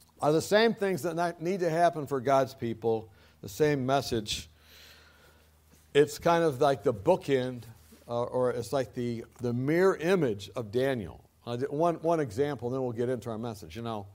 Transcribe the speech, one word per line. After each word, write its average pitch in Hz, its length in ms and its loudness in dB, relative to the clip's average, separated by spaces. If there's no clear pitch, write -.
are 147 100 4
the 160 80 4
same 214 320 4
things 190 300 -2
that 165 120 -4
not, 170 280 -2
need 180 180 -2
to 175 80 0
happen 160 380 2
for 135 140 -2
God's 135 340 2
people, 113 580 -2
the 107 80 -12
same 147 340 0
message. 127 640 -2
It's 147 260 4
kind 170 240 4
of 139 180 0
like 139 240 2
the 131 100 2
bookend, 127 680 0
uh, 120 140 -2
or 123 300 0
it's 120 200 -6
like 131 220 -2
the, 120 300 -4
the 120 100 -2
mirror 156 440 2
image 147 600 0
of 113 140 -6
Daniel. 120 520 -2
Uh, 120 120 -4
th-, 135 120 -8
one, 160 260 0
one 160 240 0
example, 127 500 -2
then 131 100 -4
we'll 123 120 -4
get 120 180 -2
into 120 180 -6
our 107 100 -8
message. 107 380 -10
You 117 60 -10
know, 110 320 -6